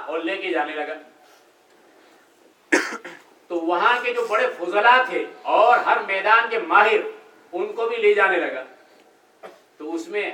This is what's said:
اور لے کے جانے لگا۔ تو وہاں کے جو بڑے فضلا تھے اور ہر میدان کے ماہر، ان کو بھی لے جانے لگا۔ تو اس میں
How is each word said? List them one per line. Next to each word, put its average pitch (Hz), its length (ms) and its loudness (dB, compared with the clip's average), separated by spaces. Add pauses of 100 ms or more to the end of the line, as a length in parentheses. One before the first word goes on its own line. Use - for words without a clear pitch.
اور 160 140 -6
لے 180 180 -4
کے 185 120 -6
جانے 151 240 -2
لگا۔ 147 200 -8 (2500)
تو 175 80 -6
وہاں 175 480 0
کے 240 100 -4
جو 233 160 -4
بڑے 208 180 0 (100)
فضلا 208 520 4
تھے - 160 -4 (160)
اور - 360 4
ہر 208 200 0 (100)
میدان 202 420 2
کے 226 100 -4
ماہر، 196 400 4 (520)
ان 202 220 -6
کو 226 160 -4
بھی 233 80 -6
لے 208 160 4
جانے 190 240 2
لگا۔ - 260 -4 (1120)
تو 156 160 -10
اس 165 140 -6
میں 202 260 -4